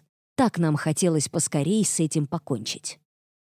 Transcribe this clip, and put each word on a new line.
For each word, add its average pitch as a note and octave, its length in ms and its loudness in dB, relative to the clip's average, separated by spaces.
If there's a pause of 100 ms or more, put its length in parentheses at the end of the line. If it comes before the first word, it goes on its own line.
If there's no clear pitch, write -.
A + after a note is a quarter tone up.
(360)
Так A#3+ 220 2
нам D#3 200 2
хотелось D#3+ 500 2
поскорей E3 560 0
с - 160 0
этим D#3 260 0
покончить. - 760 -6 (420)